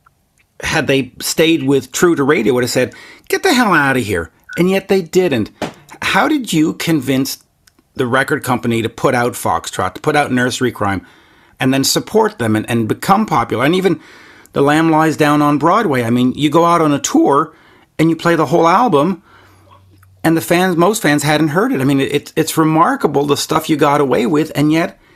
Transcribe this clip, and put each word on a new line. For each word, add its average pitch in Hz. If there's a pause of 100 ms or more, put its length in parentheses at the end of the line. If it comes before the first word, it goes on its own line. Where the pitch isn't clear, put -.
(600)
had 151
they 135
stayed 160
with 135
true 175
to 139
radio, 151
would 123
have -
said, 127 (340)
"Get 381
the 381
hell 240
outta 139
here." 98 (260)
And 180
yet 190
they 190
didn't. 156 (500)
How 220
did 285
you 165
convince 135 (500)
the 131
record 131
company 117
to 110
put 139
out 120
Foxtrot, 92
to -
put 151
out 143
Nursery 123
Crime, 98 (540)
and 131
then 135
support 208
them 110
and, 107
and 117
become 196
popular? 117
And 165
even 185 (540)
The 139
Lamb 156
Lies 156
Down 147
on 147
Broadway. 160
I 113
mean, 123
you 147
go 165
out 170
on 156
a 143
tour 156 (420)
and 160
you 160
play 170
the 156
whole 165
album, 180 (1000)
and 160
the 156
fans, 175
most 190
fans 147
hadn't 151
heard 196
it. 170
I -
mean, 139
it, -
it's 160
remarkable 160
the 147
stuff -
you 160
got 143
away 143
with, 156
and 147
yet 165 (160)